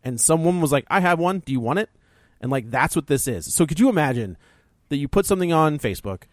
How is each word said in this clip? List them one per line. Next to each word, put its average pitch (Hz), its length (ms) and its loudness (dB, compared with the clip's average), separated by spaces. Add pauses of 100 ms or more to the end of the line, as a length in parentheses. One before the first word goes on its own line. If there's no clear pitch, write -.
And 123 160 -6
some 160 220 4
woman 175 180 2
was 147 120 2
like, 151 180 2
"I 180 80 2
have 175 220 2
one. 180 260 0
Do - 60 -6
you 127 80 -2
want 123 180 -2
it?" 220 100 -4 (520)
And, 123 100 -6
like, 117 220 -4
that's 131 240 0
what 147 100 -2
this 139 220 0
is. 95 260 -6
So 165 120 4
could 160 120 -4
you 254 100 6
imagine 131 480 0 (520)
that 143 80 -4
you 143 100 -2
put 196 200 0
something 180 260 0
on 156 260 2
Facebook 98 440 -6 (100)